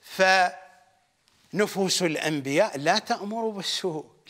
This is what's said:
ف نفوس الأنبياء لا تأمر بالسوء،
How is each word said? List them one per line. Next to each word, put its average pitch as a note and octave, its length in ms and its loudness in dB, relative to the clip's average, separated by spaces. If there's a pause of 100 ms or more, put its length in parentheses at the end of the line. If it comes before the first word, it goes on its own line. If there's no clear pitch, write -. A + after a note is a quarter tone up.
ف - 200 0 (1300)
نفوس F#3+ 480 0
الأنبياء D#3 760 0
لا E3 200 2
تأمر A3 500 -4
بالسوء، F#3 600 -6 (200)